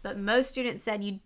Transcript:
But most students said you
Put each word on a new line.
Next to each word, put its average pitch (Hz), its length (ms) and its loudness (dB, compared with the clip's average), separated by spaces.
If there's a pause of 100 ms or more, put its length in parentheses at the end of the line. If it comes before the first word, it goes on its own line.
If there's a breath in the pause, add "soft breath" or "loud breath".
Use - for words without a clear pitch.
But 196 160 -4
most 226 320 4
students 247 360 -2
said 208 180 -2
you 202 220 -4